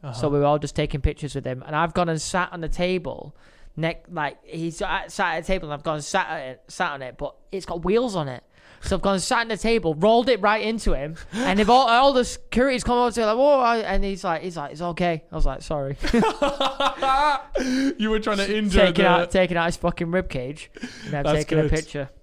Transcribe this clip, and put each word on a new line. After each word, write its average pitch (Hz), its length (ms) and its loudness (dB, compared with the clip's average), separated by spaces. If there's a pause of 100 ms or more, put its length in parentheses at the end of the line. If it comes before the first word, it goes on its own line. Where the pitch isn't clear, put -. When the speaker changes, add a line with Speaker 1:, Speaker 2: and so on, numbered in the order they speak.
Speaker 1:
Uh-huh. 135 120 -10
Speaker 2:
So 127 160 -2
we 143 100 2
were 143 60 4
all 147 120 4
just 147 180 -6
taking 147 260 -2
pictures 147 340 -2
with 135 100 -6
him. 127 220 -6
And 156 80 -6
I've 160 180 0
gone 175 160 2
and 160 100 -2
sat 180 340 -4
on 175 80 -10
the 160 80 -6
table. 180 680 -4 (400)
Neck, 160 360 -4
like, 151 320 -4
he's 165 380 -8
at, 175 300 -4
sat 175 240 -2
at 165 80 -6
a - 20 -10
table 180 220 -2
and 147 80 -6
I've 143 80 -12
gone 160 120 -2
and 147 80 -6
sat 185 240 0
at 160 120 -8
it, 131 300 -12
sat 170 240 -4
on 135 100 -10
it, 123 160 -14
but 139 160 -8 (160)
it's 190 160 -8
got 170 180 -6
wheels 214 300 2
on 156 140 -2
it. 123 140 -12 (380)
So - 140 -2
I've - 60 -2
gone 196 140 2
and 180 80 -2
sat 233 180 0
on 226 60 -2
the 220 100 -4
table, 175 380 0
rolled 220 340 4
it 233 100 4
right 208 240 2
into 220 300 0
him, 151 220 -4 (180)
and 240 260 0
if 208 80 4
all, 247 200 6
all 262 260 6
the 254 100 4
security's 254 600 0
come 240 160 2
over 240 100 2
to 226 120 -2
him, 220 60 2
like, 214 100 2
"Whoa," 277 220 6
I, 233 180 4
and 202 260 0
he's 196 200 -4
like, 165 200 -2
he's 180 120 -8
like, 143 160 -8
"It's 151 120 -8
okay." 170 480 0
I 165 40 -10
was 147 120 4
like, 135 160 -2
"Sorry." 139 400 -4
<laughs> - 100 -2
Speaker 1:
<laughs> 269 1800 0
You 214 140 0
were 220 80 2
trying 208 180 -2
to 196 200 0
injure 208 300 2
Speaker 2:
Taking 175 180 2
Speaker 1:
the 180 40 6
Speaker 2:
out, 175 220 2
taking 180 260 2
out 165 80 0
his 170 120 -2
fucking 170 300 -2
ribcage, 156 600 -4 (400)
and 143 80 -4
I've 143 100 -2
Speaker 1:
That's 151 140 2
Speaker 2:
taken 156 200 0
a - 40 4
Speaker 1:
good. 143 80 2
Speaker 2:
picture. 151 380 -4 (140)